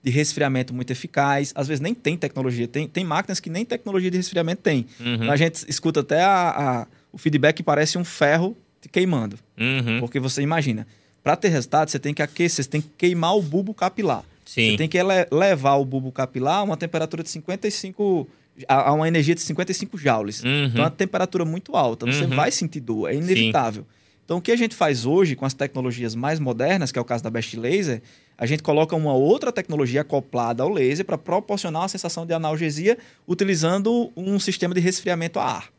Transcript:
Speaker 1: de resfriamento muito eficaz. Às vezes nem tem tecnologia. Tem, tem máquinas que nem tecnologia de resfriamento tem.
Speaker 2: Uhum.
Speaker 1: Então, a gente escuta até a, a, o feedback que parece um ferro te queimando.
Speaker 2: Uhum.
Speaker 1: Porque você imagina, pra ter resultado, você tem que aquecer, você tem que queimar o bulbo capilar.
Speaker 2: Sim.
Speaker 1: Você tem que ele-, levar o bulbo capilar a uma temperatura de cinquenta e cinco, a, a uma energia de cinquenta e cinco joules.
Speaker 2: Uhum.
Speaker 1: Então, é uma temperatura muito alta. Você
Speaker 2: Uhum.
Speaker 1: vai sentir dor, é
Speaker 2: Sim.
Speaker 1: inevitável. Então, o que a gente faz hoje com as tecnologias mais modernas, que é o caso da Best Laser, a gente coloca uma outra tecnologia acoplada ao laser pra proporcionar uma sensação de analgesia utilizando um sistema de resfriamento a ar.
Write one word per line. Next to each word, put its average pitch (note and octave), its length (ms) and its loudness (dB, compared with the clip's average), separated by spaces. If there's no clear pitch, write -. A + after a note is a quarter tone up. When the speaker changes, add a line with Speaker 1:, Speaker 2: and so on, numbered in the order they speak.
Speaker 1:
de C3+ 80 0
resfriamento C3+ 640 0
muito B2 160 -6
eficaz. C#3 640 0
Às C#3+ 100 -2
vezes C#3+ 140 -4
nem F3+ 140 -2
tem D#3 200 -2
tecnologia. C3 540 -4
Tem, D3+ 180 -4
tem F3 180 -6
máquinas F3 360 -2
que - 80 -12
nem E3+ 160 -4
tecnologia G3 460 -2
de F3+ 80 -2
resfriamento F3 420 -2
tem. C3 260 0
Speaker 2:
Uhum. A#2+ 140 -2
Speaker 1:
Então, A2+ 160 0
a C#3+ 60 4
gente E3 300 0
escuta D#3 340 0
até D#3 220 2
a, E3 600 2
a, - 40 -10
o - 60 -20
feedback D3 400 4
que - 60 -8
parece D3+ 340 2
um F3+ 80 -2
ferro E3 500 2
te - 80 -20
queimando. C3 480 0
Speaker 2:
Uhum. A#2+ 420 0
Speaker 1:
Porque A#2+ 200 -4
você C3 220 -2
imagina, C#3 440 0
pra - 140 2
ter G#3+ 120 0
resultado, D3+ 420 2
você - 80 -4
tem C#3+ 140 -4
que D3+ 80 -6
aquecer, D#3+ 420 0
você C3 80 -4
tem D3+ 120 -2
que D3+ 160 -14
queimar F3 360 2
o G#3 60 4
bulbo F#3+ 320 -2
capilar. F#3 500 -2
Speaker 2:
Sim. A2+ 280 2
Speaker 1:
Você G#2 40 4
tem D#3 140 0
que F3+ 80 2
ele-, F#3 340 4
levar D3 440 4
o C#3 100 2
bulbo C3 260 -4
capilar C3 460 -2
a G#3 60 0
uma G3 120 -2
temperatura E3 460 -4
de E3 80 -8
cinquenta F#3 360 -6
e G#3 40 0
cinco, F#3+ 580 -2
a, C3+ 220 4
a - 20 4
uma D#3 160 2
energia E3 260 4
de E3+ 60 -2
cinquenta F3+ 320 -4
e - 20 0
cinco G3 220 -8
joules. A2+ 480 0
Speaker 2:
Uhum. C#3 220 0
Speaker 1:
Então, A#2+ 160 2
é - 20 4
uma - 60 2
temperatura F#3 560 -2
muito E3 300 -6
alta. A#2+ 280 0
Você C3+ 200 0
Speaker 2:
Uhum. C3 120 0
Speaker 1:
vai D3 140 2
sentir D3+ 300 -4
dor, A2 280 -4
é F#2 60 0
Speaker 2:
Sim. C#3+ 60 -2
Speaker 1:
inevitável. A2+ 680 2
Então, E3 140 -4
o F3+ 60 -2
que A3 100 0
a A#3+ 40 4
gente A3+ 180 0
faz C3+ 320 0
hoje D#3+ 280 4
com C3+ 120 -6
as C3 80 -2
tecnologias B2 600 -4
mais C#3 240 -2
modernas, C3+ 540 0
que - 60 -4
é A#2+ 40 -2
o - 20 -4
caso A#2 200 -4
da A2+ 60 -6
Best A2+ 280 -6
Laser, C3+ 420 -2
a A#2 100 -4
gente D3 180 -2
coloca D#3 320 2
uma D#3 160 0
outra F#3 400 4
tecnologia D3 480 -2
acoplada B2+ 640 -2
ao C#3+ 60 2
laser D#3 360 2
pra - 120 -4
proporcionar F3+ 680 -2
uma F#3+ 60 -2
sensação E3+ 380 -6
de E3 80 -4
analgesia D#3+ 640 0
utilizando G3 880 2
um F#3+ 240 -2
sistema F3+ 340 -2
de F#3 60 2
resfriamento E3+ 580 -2
a D#3+ 60 -2
ar. - 240 -6